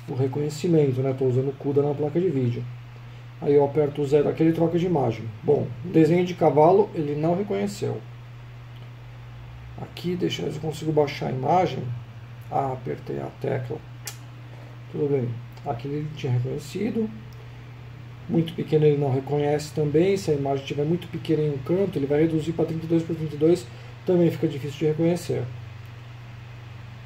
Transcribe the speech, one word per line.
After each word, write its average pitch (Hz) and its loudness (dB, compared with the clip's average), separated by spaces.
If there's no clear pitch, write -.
o 147 -4
reconhecimento, 147 2
né? 135 2
Tô 131 0
usando 131 4
o 135 -4
cuda 139 2
na 147 2
placa 147 0
de 190 2
vídeo. 123 0
Aí 143 2
eu 147 8
aperto 147 2
o 143 0
zero 143 6
aqui, - 0
ele 165 6
troca 165 2
de 175 2
imagem. 131 2
Bom, 139 4
o 180 -6
desenho 160 6
de 180 -4
cavalo 170 8
ele 147 -2
não 160 2
reconheceu. 196 -2
Aqui, - -4
deixa 175 -2
eu 143 -2
ver - -4
se 151 -6
eu - -8
consigo 156 -4
baixar 147 2
a 135 -2
imagem. 135 2
Ah, 139 -2
apertei 139 -8
a 139 -6
tecla. 123 -4
Tudo 151 0
bem. 135 2
Aqui 139 -6
ele 151 -4
tinha 131 -2
reconhecido. 180 -2
Muito 165 2
pequeno 151 2
ele 147 6
não 143 2
reconhece 147 0
também. 160 4
Se 185 -2
a - 4
imagem 139 0
estiver 147 -2
muito 170 0
pequena 156 0
em 151 2
um 143 -2
canto, 185 0
ele 139 0
vai 147 4
reduzir 160 2
pra 165 0
trinta 160 -4
e - -6
dois 165 4
por 165 -4
trinta 151 -6
e - -8
dois. 165 4
Também 175 4
fica - -2
difícil 143 -6
de 160 0
reconhecer. 165 2